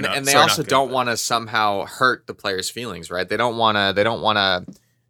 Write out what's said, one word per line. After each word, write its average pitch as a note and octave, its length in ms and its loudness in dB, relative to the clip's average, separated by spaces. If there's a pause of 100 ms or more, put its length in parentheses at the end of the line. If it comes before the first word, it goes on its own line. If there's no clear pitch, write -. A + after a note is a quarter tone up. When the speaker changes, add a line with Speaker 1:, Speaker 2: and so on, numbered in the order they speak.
Speaker 1:
cannot, F#3 120 -2
Speaker 2:
and C#3 100 -4
they C#3 60 2
Speaker 1:
sorry, D3 120 6
not E3+ 60 4
Speaker 2:
also D#3+ 120 0
Speaker 1:
good, - 80 -8
Speaker 2:
don't C3+ 180 2
Speaker 1:
but B2 60 -6
Speaker 2:
wanna B2 240 0
somehow A2 640 -2
hurt - 420 -2
the - 80 -10
player's F#2+ 360 -6
feelings, F#2 400 -12
right? F2+ 180 -4
They G#2 80 -2
don't A#2 220 0
wanna, G#2 360 2
they G2+ 100 2
don't A2 180 0
wanna G2 420 2 (460)